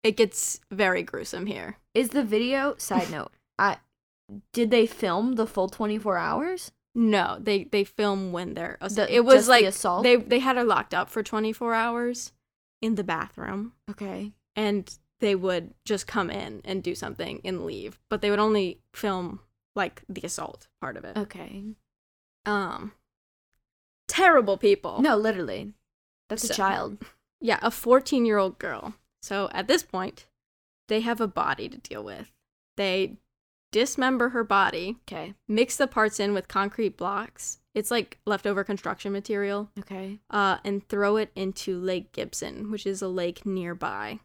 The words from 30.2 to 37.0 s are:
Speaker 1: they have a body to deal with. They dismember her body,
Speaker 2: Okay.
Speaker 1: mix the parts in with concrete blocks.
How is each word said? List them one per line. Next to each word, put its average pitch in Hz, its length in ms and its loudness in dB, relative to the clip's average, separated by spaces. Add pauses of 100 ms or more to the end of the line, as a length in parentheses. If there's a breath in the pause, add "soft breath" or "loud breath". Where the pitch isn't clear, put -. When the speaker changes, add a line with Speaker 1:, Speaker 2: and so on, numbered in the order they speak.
Speaker 1:
they 214 120 0
have 233 200 -2
a 226 80 0
body 139 420 -4
to - 80 -16
deal - 260 -14
with. 101 260 -14 (460)
They 190 400 0 (560)
dismember 254 580 2
her 233 140 -2
body, 190 540 0 (120)
Speaker 2:
Okay. 175 240 -12 (140)
Speaker 1:
mix 226 280 2
the 277 100 4
parts 220 340 0
in 202 140 0
with 185 120 -2
concrete 196 500 -2
blocks. - 600 -8 (160)